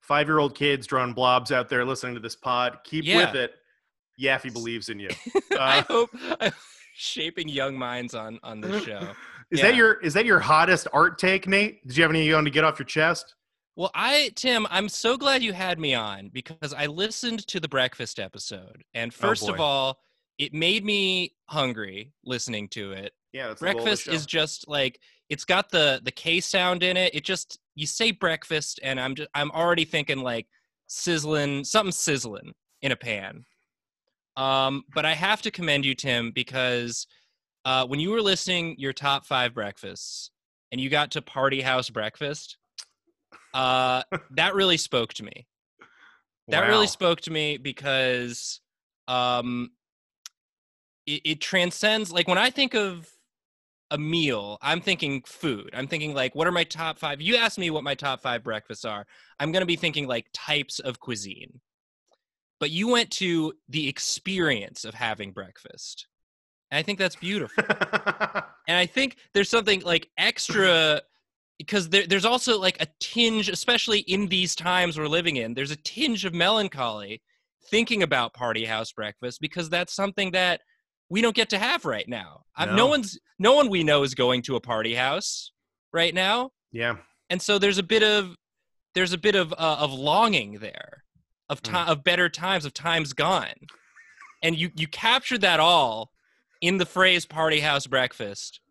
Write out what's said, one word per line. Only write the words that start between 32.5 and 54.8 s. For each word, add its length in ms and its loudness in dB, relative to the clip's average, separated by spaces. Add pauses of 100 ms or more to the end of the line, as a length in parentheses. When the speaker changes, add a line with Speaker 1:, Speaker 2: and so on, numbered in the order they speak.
Speaker 2:
in 100 0
a 60 0
pan. 480 -8 (880)
Um, 480 0 (100)
but 120 0
I 80 2
have 300 0
to 80 -2
commend 340 0
you, 100 0
Tim, 360 -2
because, 760 -4 (580)
uh, 200 2
when 140 -4
you 120 -2
were 100 0
listing 560 0
your 160 -6
top 320 -2
five 280 0
breakfasts 800 -10 (400)
and 80 -6
you 100 -4
got 220 2
to 100 -4
Party 400 0
House 280 0
Breakfast, 640 -8 (1000)
uh, 580 2
Speaker 1:
<laughs> 200 -10
Speaker 2:
that 240 2
really 220 4
spoke 380 -2
to 80 -10
me. 240 -18 (1000)
That 140 2
really 240 4
Speaker 1:
Wow. 60 -2
Speaker 2:
spoke 300 0
to 100 -10
me 260 -2
because, 1040 -2 (480)
um, 600 0 (1300)
it, 200 -6
it 160 -4
transcends, 720 0
like, 160 0
when 100 2
I 120 2
think 240 -2
of 360 -4 (800)
a 60 -4
meal, 640 -2
I'm 200 -2